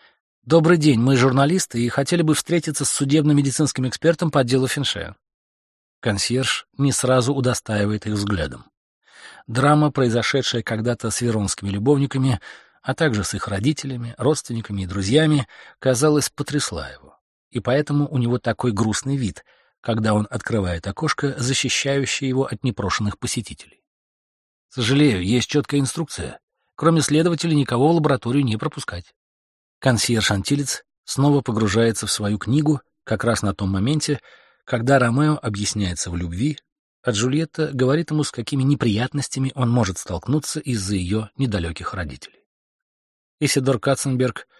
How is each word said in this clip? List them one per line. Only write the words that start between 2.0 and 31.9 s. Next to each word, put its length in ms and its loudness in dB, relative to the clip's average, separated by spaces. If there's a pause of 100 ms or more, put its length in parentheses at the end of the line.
бы 140 2
встретиться 500 -2
с 60 -2
судебно-медицинским 960 2
экспертом 420 0
по 140 4
делу 240 2
Финше». 480 -4 (840)
Консьерж 680 -2 (100)
не 140 2
сразу 420 2
удостаивает 720 -2
их 80 -4
взглядом. 520 -4 (840)
Драма, 440 4
произошедшая 680 0
когда-то 480 -2
с 120 -4
веронскими 480 -2
любовниками, 720 2 (440)
а 100 -2
также 300 0
с 100 -6
их 140 -6
родителями, 720 -4
родственниками 640 -2
и 40 -4
друзьями, 600 2 (320)
казалось, 500 2
потрясла 600 -6
его. 280 -20 (320)
И 120 -6
поэтому 480 0
у 80 -2
него 200 2
такой 360 -2
грустный 420 -2
вид, 300 -4 (340)
когда 340 0
он 160 0
открывает 560 -4
окошко, 520 -4
защищающее 920 -2
его 180 0
от 180 -8
непрошенных 540 -2
посетителей. 640 -10 (880)
«Сожалею, 540 2
есть 260 0
четкая 300 0
инструкция. 600 -6 (360)
Кроме 260 2
следователя 520 2
никого 340 2
в 80 4
лабораторию 480 2
не 140 0
пропускать». 560 -10 (640)
Консьерж-антилец 1040 0 (220)
снова 360 2
погружается 640 0